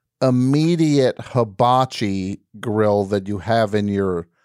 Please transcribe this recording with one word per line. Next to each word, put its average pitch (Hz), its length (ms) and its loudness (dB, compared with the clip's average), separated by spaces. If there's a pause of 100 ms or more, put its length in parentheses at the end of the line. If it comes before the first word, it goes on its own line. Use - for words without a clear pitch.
(220)
immediate 143 1000 2
hibachi 110 1200 -2 (180)
grill 104 460 0
that 98 220 -4
you 101 100 -6
have 110 380 -2
in 104 120 0
your 95 400 -2 (180)